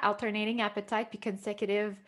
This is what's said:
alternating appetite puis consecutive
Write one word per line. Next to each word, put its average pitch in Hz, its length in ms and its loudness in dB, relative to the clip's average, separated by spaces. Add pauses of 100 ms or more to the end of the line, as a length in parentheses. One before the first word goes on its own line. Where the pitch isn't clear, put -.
alternating 214 580 2
appetite 214 480 0
puis 202 100 -10
consecutive 208 760 -2 (120)